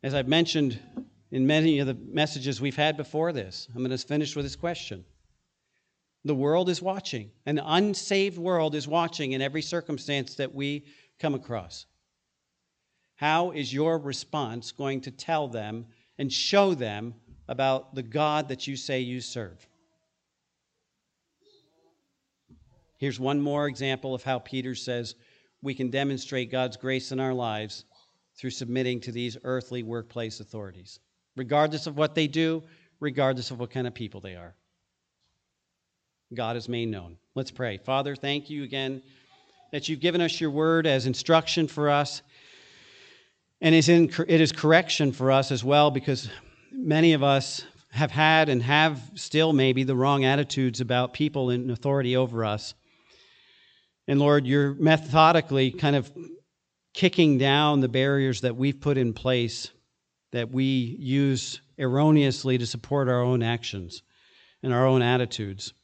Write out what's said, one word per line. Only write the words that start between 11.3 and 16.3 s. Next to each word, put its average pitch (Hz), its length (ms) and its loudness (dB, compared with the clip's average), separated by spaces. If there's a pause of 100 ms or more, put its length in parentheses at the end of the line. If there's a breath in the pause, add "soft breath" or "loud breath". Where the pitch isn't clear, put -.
across. 113 520 -10 (1300)
How 160 360 0
is 135 220 -8
your 160 240 0
response 131 760 -8
going 135 300 -6
to 131 100 -14
tell 151 360 -4
them 113 400 -8 (300 soft breath)
and 135 140 -4